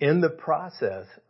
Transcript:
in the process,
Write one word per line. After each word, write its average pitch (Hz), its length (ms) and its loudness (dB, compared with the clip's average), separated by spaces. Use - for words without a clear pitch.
in 156 200 4
the 160 80 4
process, 151 760 -4